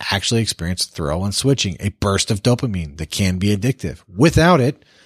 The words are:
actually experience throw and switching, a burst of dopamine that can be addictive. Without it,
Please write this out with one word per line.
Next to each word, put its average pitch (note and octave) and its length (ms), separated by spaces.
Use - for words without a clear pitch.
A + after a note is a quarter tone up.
actually G#2+ 280
experience F2+ 440
throw D#2+ 400
and G2+ 100
switching, B2+ 460
a G2 80
burst G2 420
of G#2 140
dopamine F#2+ 540
that D#2+ 120
can F#2 280
be G#2 180
addictive. F#2+ 500
Without D#3 540
it, - 240